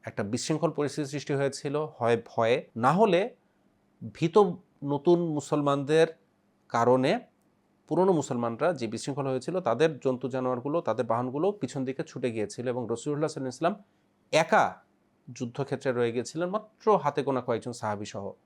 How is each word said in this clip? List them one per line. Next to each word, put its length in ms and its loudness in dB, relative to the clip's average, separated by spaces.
একটা 200 -6
বিশৃঙ্খল 480 -2
পরিস্থিতি 380 -4
সৃষ্টি 240 -6
হয়েছিল, 540 -2
হয় 280 2
ভয়ে, 500 0
না 160 4
হলে 440 2
ভীত 240 2
নতুন 440 2
মুসলমানদের 800 2
কারণে 500 4
পুরনো 240 2
মুসলমানরা 600 0
যে 140 -4
বিশৃঙ্খল 400 -6
হয়েছিল, 320 -2
তাদের 400 2
জন্তু 300 -2
জানোয়ারগুলো, 520 -2
তাদের 240 0
বাহনগুলো 460 0
পিছন 340 -6
দিকে 180 -6
ছুটে 280 -6
গিয়েছিল 360 -6
এবং 220 -4
রাসূলুল্লাহ 380 -2
সাল্লাল্লাহু 480 -4
আলাইহি 80 -20
ওয়াসাল্লাম 200 -20
একা 500 4
যুদ্ধক্ষেত্রে 580 -4
রয়ে 200 2
গিয়েছিলেন, 380 -4
মাত্র 480 0
হাতে 260 0
গোনা 180 0
কয়েকজন 300 -4
সাহাবী 340 -6
সহ। 260 -10